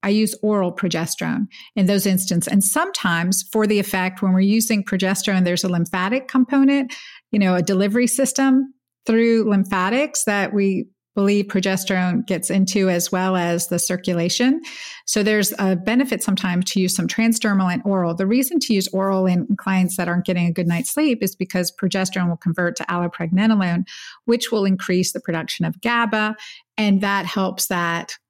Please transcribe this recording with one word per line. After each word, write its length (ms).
I 60
use 340
oral 300
progesterone 720
in 100
those 200
instances. 460
And 120
sometimes 880
for 160
the 100
effect, 420
when 120
we're 80
using 420
progesterone, 640
there's 200
a 40
lymphatic 580
component, 680
you 80
know, 160
a 80
delivery 460
system 640
through 440
lymphatics 760
that 280
we 320
believe 320
progesterone 800
gets 240
into, 400
as 220
well 240
as 320
the 100
circulation. 840
So 160
there's 380
a 160
benefit 480
sometimes 480
to 80
use 160
some 100
transdermal 680
and 120
oral. 320
The 100
reason 320
to 160
use 140
oral 380
in 200
clients 380
that 120
aren't 180
getting 220
a 40
good 140
night's 240
sleep 320
is 140
because 340
progesterone 580
will 80
convert 420
to 80
allopregnenolone, 1000
which 260
will 140
increase 480
the 80
production 440
of 160
gaba, 540
and 240
that 260
helps 420
that 500